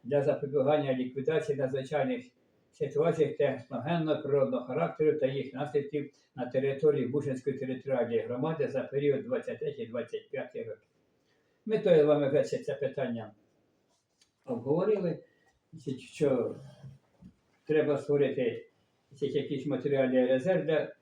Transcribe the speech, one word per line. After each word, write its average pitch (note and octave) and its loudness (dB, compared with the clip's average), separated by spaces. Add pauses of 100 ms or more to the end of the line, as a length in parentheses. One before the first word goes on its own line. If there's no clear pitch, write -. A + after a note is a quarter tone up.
для C#3 0
запобігання C#3 0
ліквідації C3+ -2
надзвичайних C3 -2 (460)
ситуацій D3+ 2
техногенного C#3+ 0
природного C3 0
характеру D#3 0
та C3+ 2
їх C3+ -4
наслідків C#3+ -4 (240)
на - -4
території C3+ 2
Бужинської C3+ -2
територіальної B2+ 0
громади C#3+ -2
за C3 -2
період C#3+ 0
двадцять B2 -4
третій B2 -6
двадцять A2+ -8
п'ятий - -8
років. A2 -14 (800)
Ми G#3+ 0
то D#3+ 8
з - 8
вами D3 4
вже C#3+ 2
це C#3 -4
питання A#2+ -6 (1120)
обговорили, E3 -2 (800)
що B2+ -2 (1080)
треба D3 4
створити C3 0 (500)
якийсь C#3 -2
матеріальний C3 2
резерв D3 2
для D#3 0